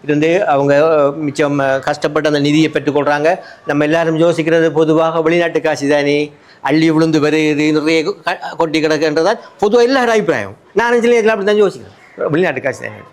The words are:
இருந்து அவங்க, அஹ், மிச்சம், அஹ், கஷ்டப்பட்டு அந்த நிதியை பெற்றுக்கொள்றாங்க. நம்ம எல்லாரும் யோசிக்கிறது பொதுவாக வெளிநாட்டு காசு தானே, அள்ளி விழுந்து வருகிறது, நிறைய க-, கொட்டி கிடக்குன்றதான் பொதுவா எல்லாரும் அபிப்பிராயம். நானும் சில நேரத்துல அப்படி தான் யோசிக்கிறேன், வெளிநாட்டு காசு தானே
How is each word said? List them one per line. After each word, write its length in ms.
இருந்து 420
அவங்க, 280
அஹ், 300
மிச்சம், 440
அஹ், 220
கஷ்டப்பட்டு 480
அந்த 120
நிதியை 320
பெற்றுக்கொள்றாங்க. 640
நம்ம 180
எல்லாரும் 340
யோசிக்கிறது 520
பொதுவாக 520
வெளிநாட்டு 380
காசு 280
தானே, 440
அள்ளி 300
விழுந்து 300
வருகிறது, 520
நிறைய 400
க-, 140
கொட்டி 260
கிடக்குன்றதான் 560
பொதுவா 220
எல்லாரும் 320
அபிப்பிராயம். 420
நானும் 260
சில 140
நேரத்துல 140
அப்படி 180
தான் 160
யோசிக்கிறேன், 680
வெளிநாட்டு 300
காசு 220
தானே 200